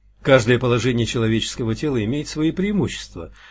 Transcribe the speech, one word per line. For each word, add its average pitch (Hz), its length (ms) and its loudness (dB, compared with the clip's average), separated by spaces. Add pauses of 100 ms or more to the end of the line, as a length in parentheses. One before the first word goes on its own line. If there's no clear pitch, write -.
(240)
Каждое 123 340 6
положение 120 480 0
человеческого 113 680 -2
тела 127 280 -2
имеет 143 240 -2
свои 156 240 -2
преимущества, 165 800 -4 (200)